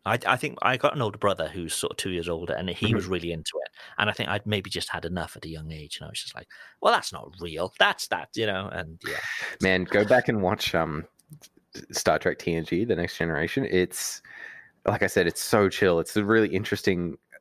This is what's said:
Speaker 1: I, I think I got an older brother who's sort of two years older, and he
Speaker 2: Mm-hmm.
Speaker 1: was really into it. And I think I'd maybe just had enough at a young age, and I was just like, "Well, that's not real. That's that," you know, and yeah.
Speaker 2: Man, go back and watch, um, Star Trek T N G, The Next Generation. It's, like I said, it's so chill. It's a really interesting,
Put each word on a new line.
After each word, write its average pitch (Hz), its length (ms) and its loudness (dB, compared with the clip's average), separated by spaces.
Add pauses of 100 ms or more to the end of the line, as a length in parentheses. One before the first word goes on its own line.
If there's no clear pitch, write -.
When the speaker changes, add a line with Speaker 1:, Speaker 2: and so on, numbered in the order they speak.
Speaker 1:
I, 113 180 2
I 120 120 4
think 143 260 -6
I 127 140 4
got - 180 2
an 139 80 0
older 107 160 -2
brother 92 300 2
who's 85 260 -6
sort - 180 -2
of - 40 -8
two - 140 -4
years 85 180 -2
older, 82 240 -4
and 92 180 -4
he 90 160 -2
Speaker 2:
Mm-hmm. 113 80 4
Speaker 1:
was 98 120 0
really 85 260 -2
into 78 320 -6
it. - 60 -14 (280)
And 104 100 2
I 104 40 0
think - 160 -4
I'd 101 180 -2
maybe 101 240 -2
just - 200 -4
had 85 140 -6
enough 85 320 -4
at - 100 -14
a - 20 -10
young 78 240 -10
age, 76 260 -12
and 73 80 -12
I 76 40 -14
was - 100 -8
just - 160 -12
like, - 100 -14 (340)
"Well, 226 120 4
that's - 200 0
not - 280 -12
real. 87 400 -4
That's 98 280 2
that," 85 280 -4
you 110 100 0
know, 98 240 -2
and 80 340 -8
yeah. - 120 -6 (460)
Speaker 2:
Man, 92 200 4
go 101 220 4
back 120 240 6
and 110 140 2
watch, 92 340 2
um, 78 320 0 (800)
Star - 300 2
Trek 85 180 0
T 85 160 -2
N 82 100 0
G, 87 200 0
The 117 100 0
Next 87 240 -2
Generation. 85 500 0
It's, - 540 0 (640)
like 107 160 2
I 98 60 2
said, - 180 4
it's - 160 -2
so 104 260 6
chill. 90 300 4
It's - 180 -2
a 104 80 2
really 110 300 6
interesting, 92 640 0 (240)